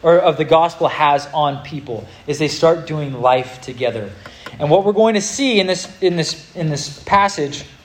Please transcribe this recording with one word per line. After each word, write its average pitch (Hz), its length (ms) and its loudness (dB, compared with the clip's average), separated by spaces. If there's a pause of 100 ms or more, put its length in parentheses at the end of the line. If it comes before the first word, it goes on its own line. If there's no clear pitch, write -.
or 170 160 6
of 175 180 2
the 156 80 -2
gospel 160 440 2
has 143 400 0
on 143 340 -2
people, 117 460 -12 (180)
is 143 140 -4
they 151 80 0
start 160 400 2
doing 147 240 -6
life 127 480 0
together. 117 500 -6 (480)
And 151 100 -2
what 190 160 6
we're 208 100 2
going 220 200 4
to 202 60 0
see 240 400 0
in 185 80 -2
this, 180 200 -4 (140)
in 175 140 2
this, - 400 -6
in 160 140 -4
this 143 340 -8
passage 190 600 0 (200)